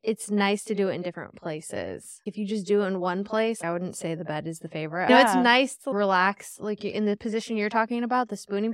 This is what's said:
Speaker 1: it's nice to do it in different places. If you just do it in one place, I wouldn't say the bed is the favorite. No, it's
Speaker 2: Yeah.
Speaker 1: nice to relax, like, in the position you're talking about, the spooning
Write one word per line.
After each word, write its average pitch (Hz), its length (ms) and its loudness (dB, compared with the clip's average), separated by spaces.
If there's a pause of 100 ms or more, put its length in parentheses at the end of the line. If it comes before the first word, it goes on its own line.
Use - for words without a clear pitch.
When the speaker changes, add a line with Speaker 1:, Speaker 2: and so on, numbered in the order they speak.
Speaker 1:
it's 220 260 -4
nice 202 360 2
to 220 100 -2
do 196 120 0
it 180 80 0
in 175 60 -6
different 175 340 -8
places. 101 880 -8
If 208 120 -8
you 208 80 -2
just 196 220 -4
do 202 160 4
it 196 40 0
in 190 140 -2
one 180 220 -2
place, 220 400 0
I 170 80 -2
wouldn't 175 260 -4
say 165 160 -4
the 165 100 -6
bed 151 240 -6
is 165 120 -8
the 165 100 -10
favorite. 156 400 -2
No, 254 100 10
it's 233 140 6
Speaker 2:
Yeah. 247 80 4
Speaker 1:
nice 247 360 4
to - 140 -6
relax, 196 680 2
like, 208 260 -6
in 214 200 -2
the 208 120 0
position 220 400 -4
you're 208 120 0
talking 233 340 0
about, 247 260 0
the 202 80 -8
spooning 208 360 -2